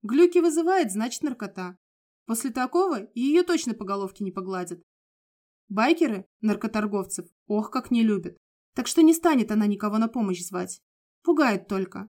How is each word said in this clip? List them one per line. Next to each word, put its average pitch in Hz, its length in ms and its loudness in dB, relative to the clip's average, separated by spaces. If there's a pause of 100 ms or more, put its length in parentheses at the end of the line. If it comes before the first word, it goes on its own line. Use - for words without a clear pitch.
Глюки 339 360 4
вызывает, 330 520 2
значит, 220 320 -6
наркота. 190 540 -10 (480)
После 226 260 -4
такого 262 640 -2
ее 294 300 4
точно 330 280 -2
по 202 120 -8
головке 196 400 -6
не 185 60 -6
погладят. 185 520 -8 (840)
Байкеры 226 560 0 (160)
наркоторговцев 208 840 -4 (220)
ох 208 240 -2
как 247 180 -6
не 233 140 2
любят, 190 340 -2 (380)
так 247 120 -6
что - 140 2
не 320 120 8
станет 294 380 2
она 214 140 2
никого 208 320 -2
на 226 120 0
помощь 190 340 -4
звать. 180 380 -10 (420)
Пугает 285 460 2
только. 190 440 -6